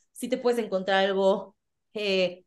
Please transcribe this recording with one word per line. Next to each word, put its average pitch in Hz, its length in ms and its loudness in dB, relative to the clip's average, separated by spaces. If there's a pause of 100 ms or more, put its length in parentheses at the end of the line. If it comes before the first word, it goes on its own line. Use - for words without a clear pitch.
(120)
sí - 160 -10
te 254 100 -2
puedes 240 200 0
encontrar 196 460 0
algo, 196 520 0 (380)
eh, 190 520 -2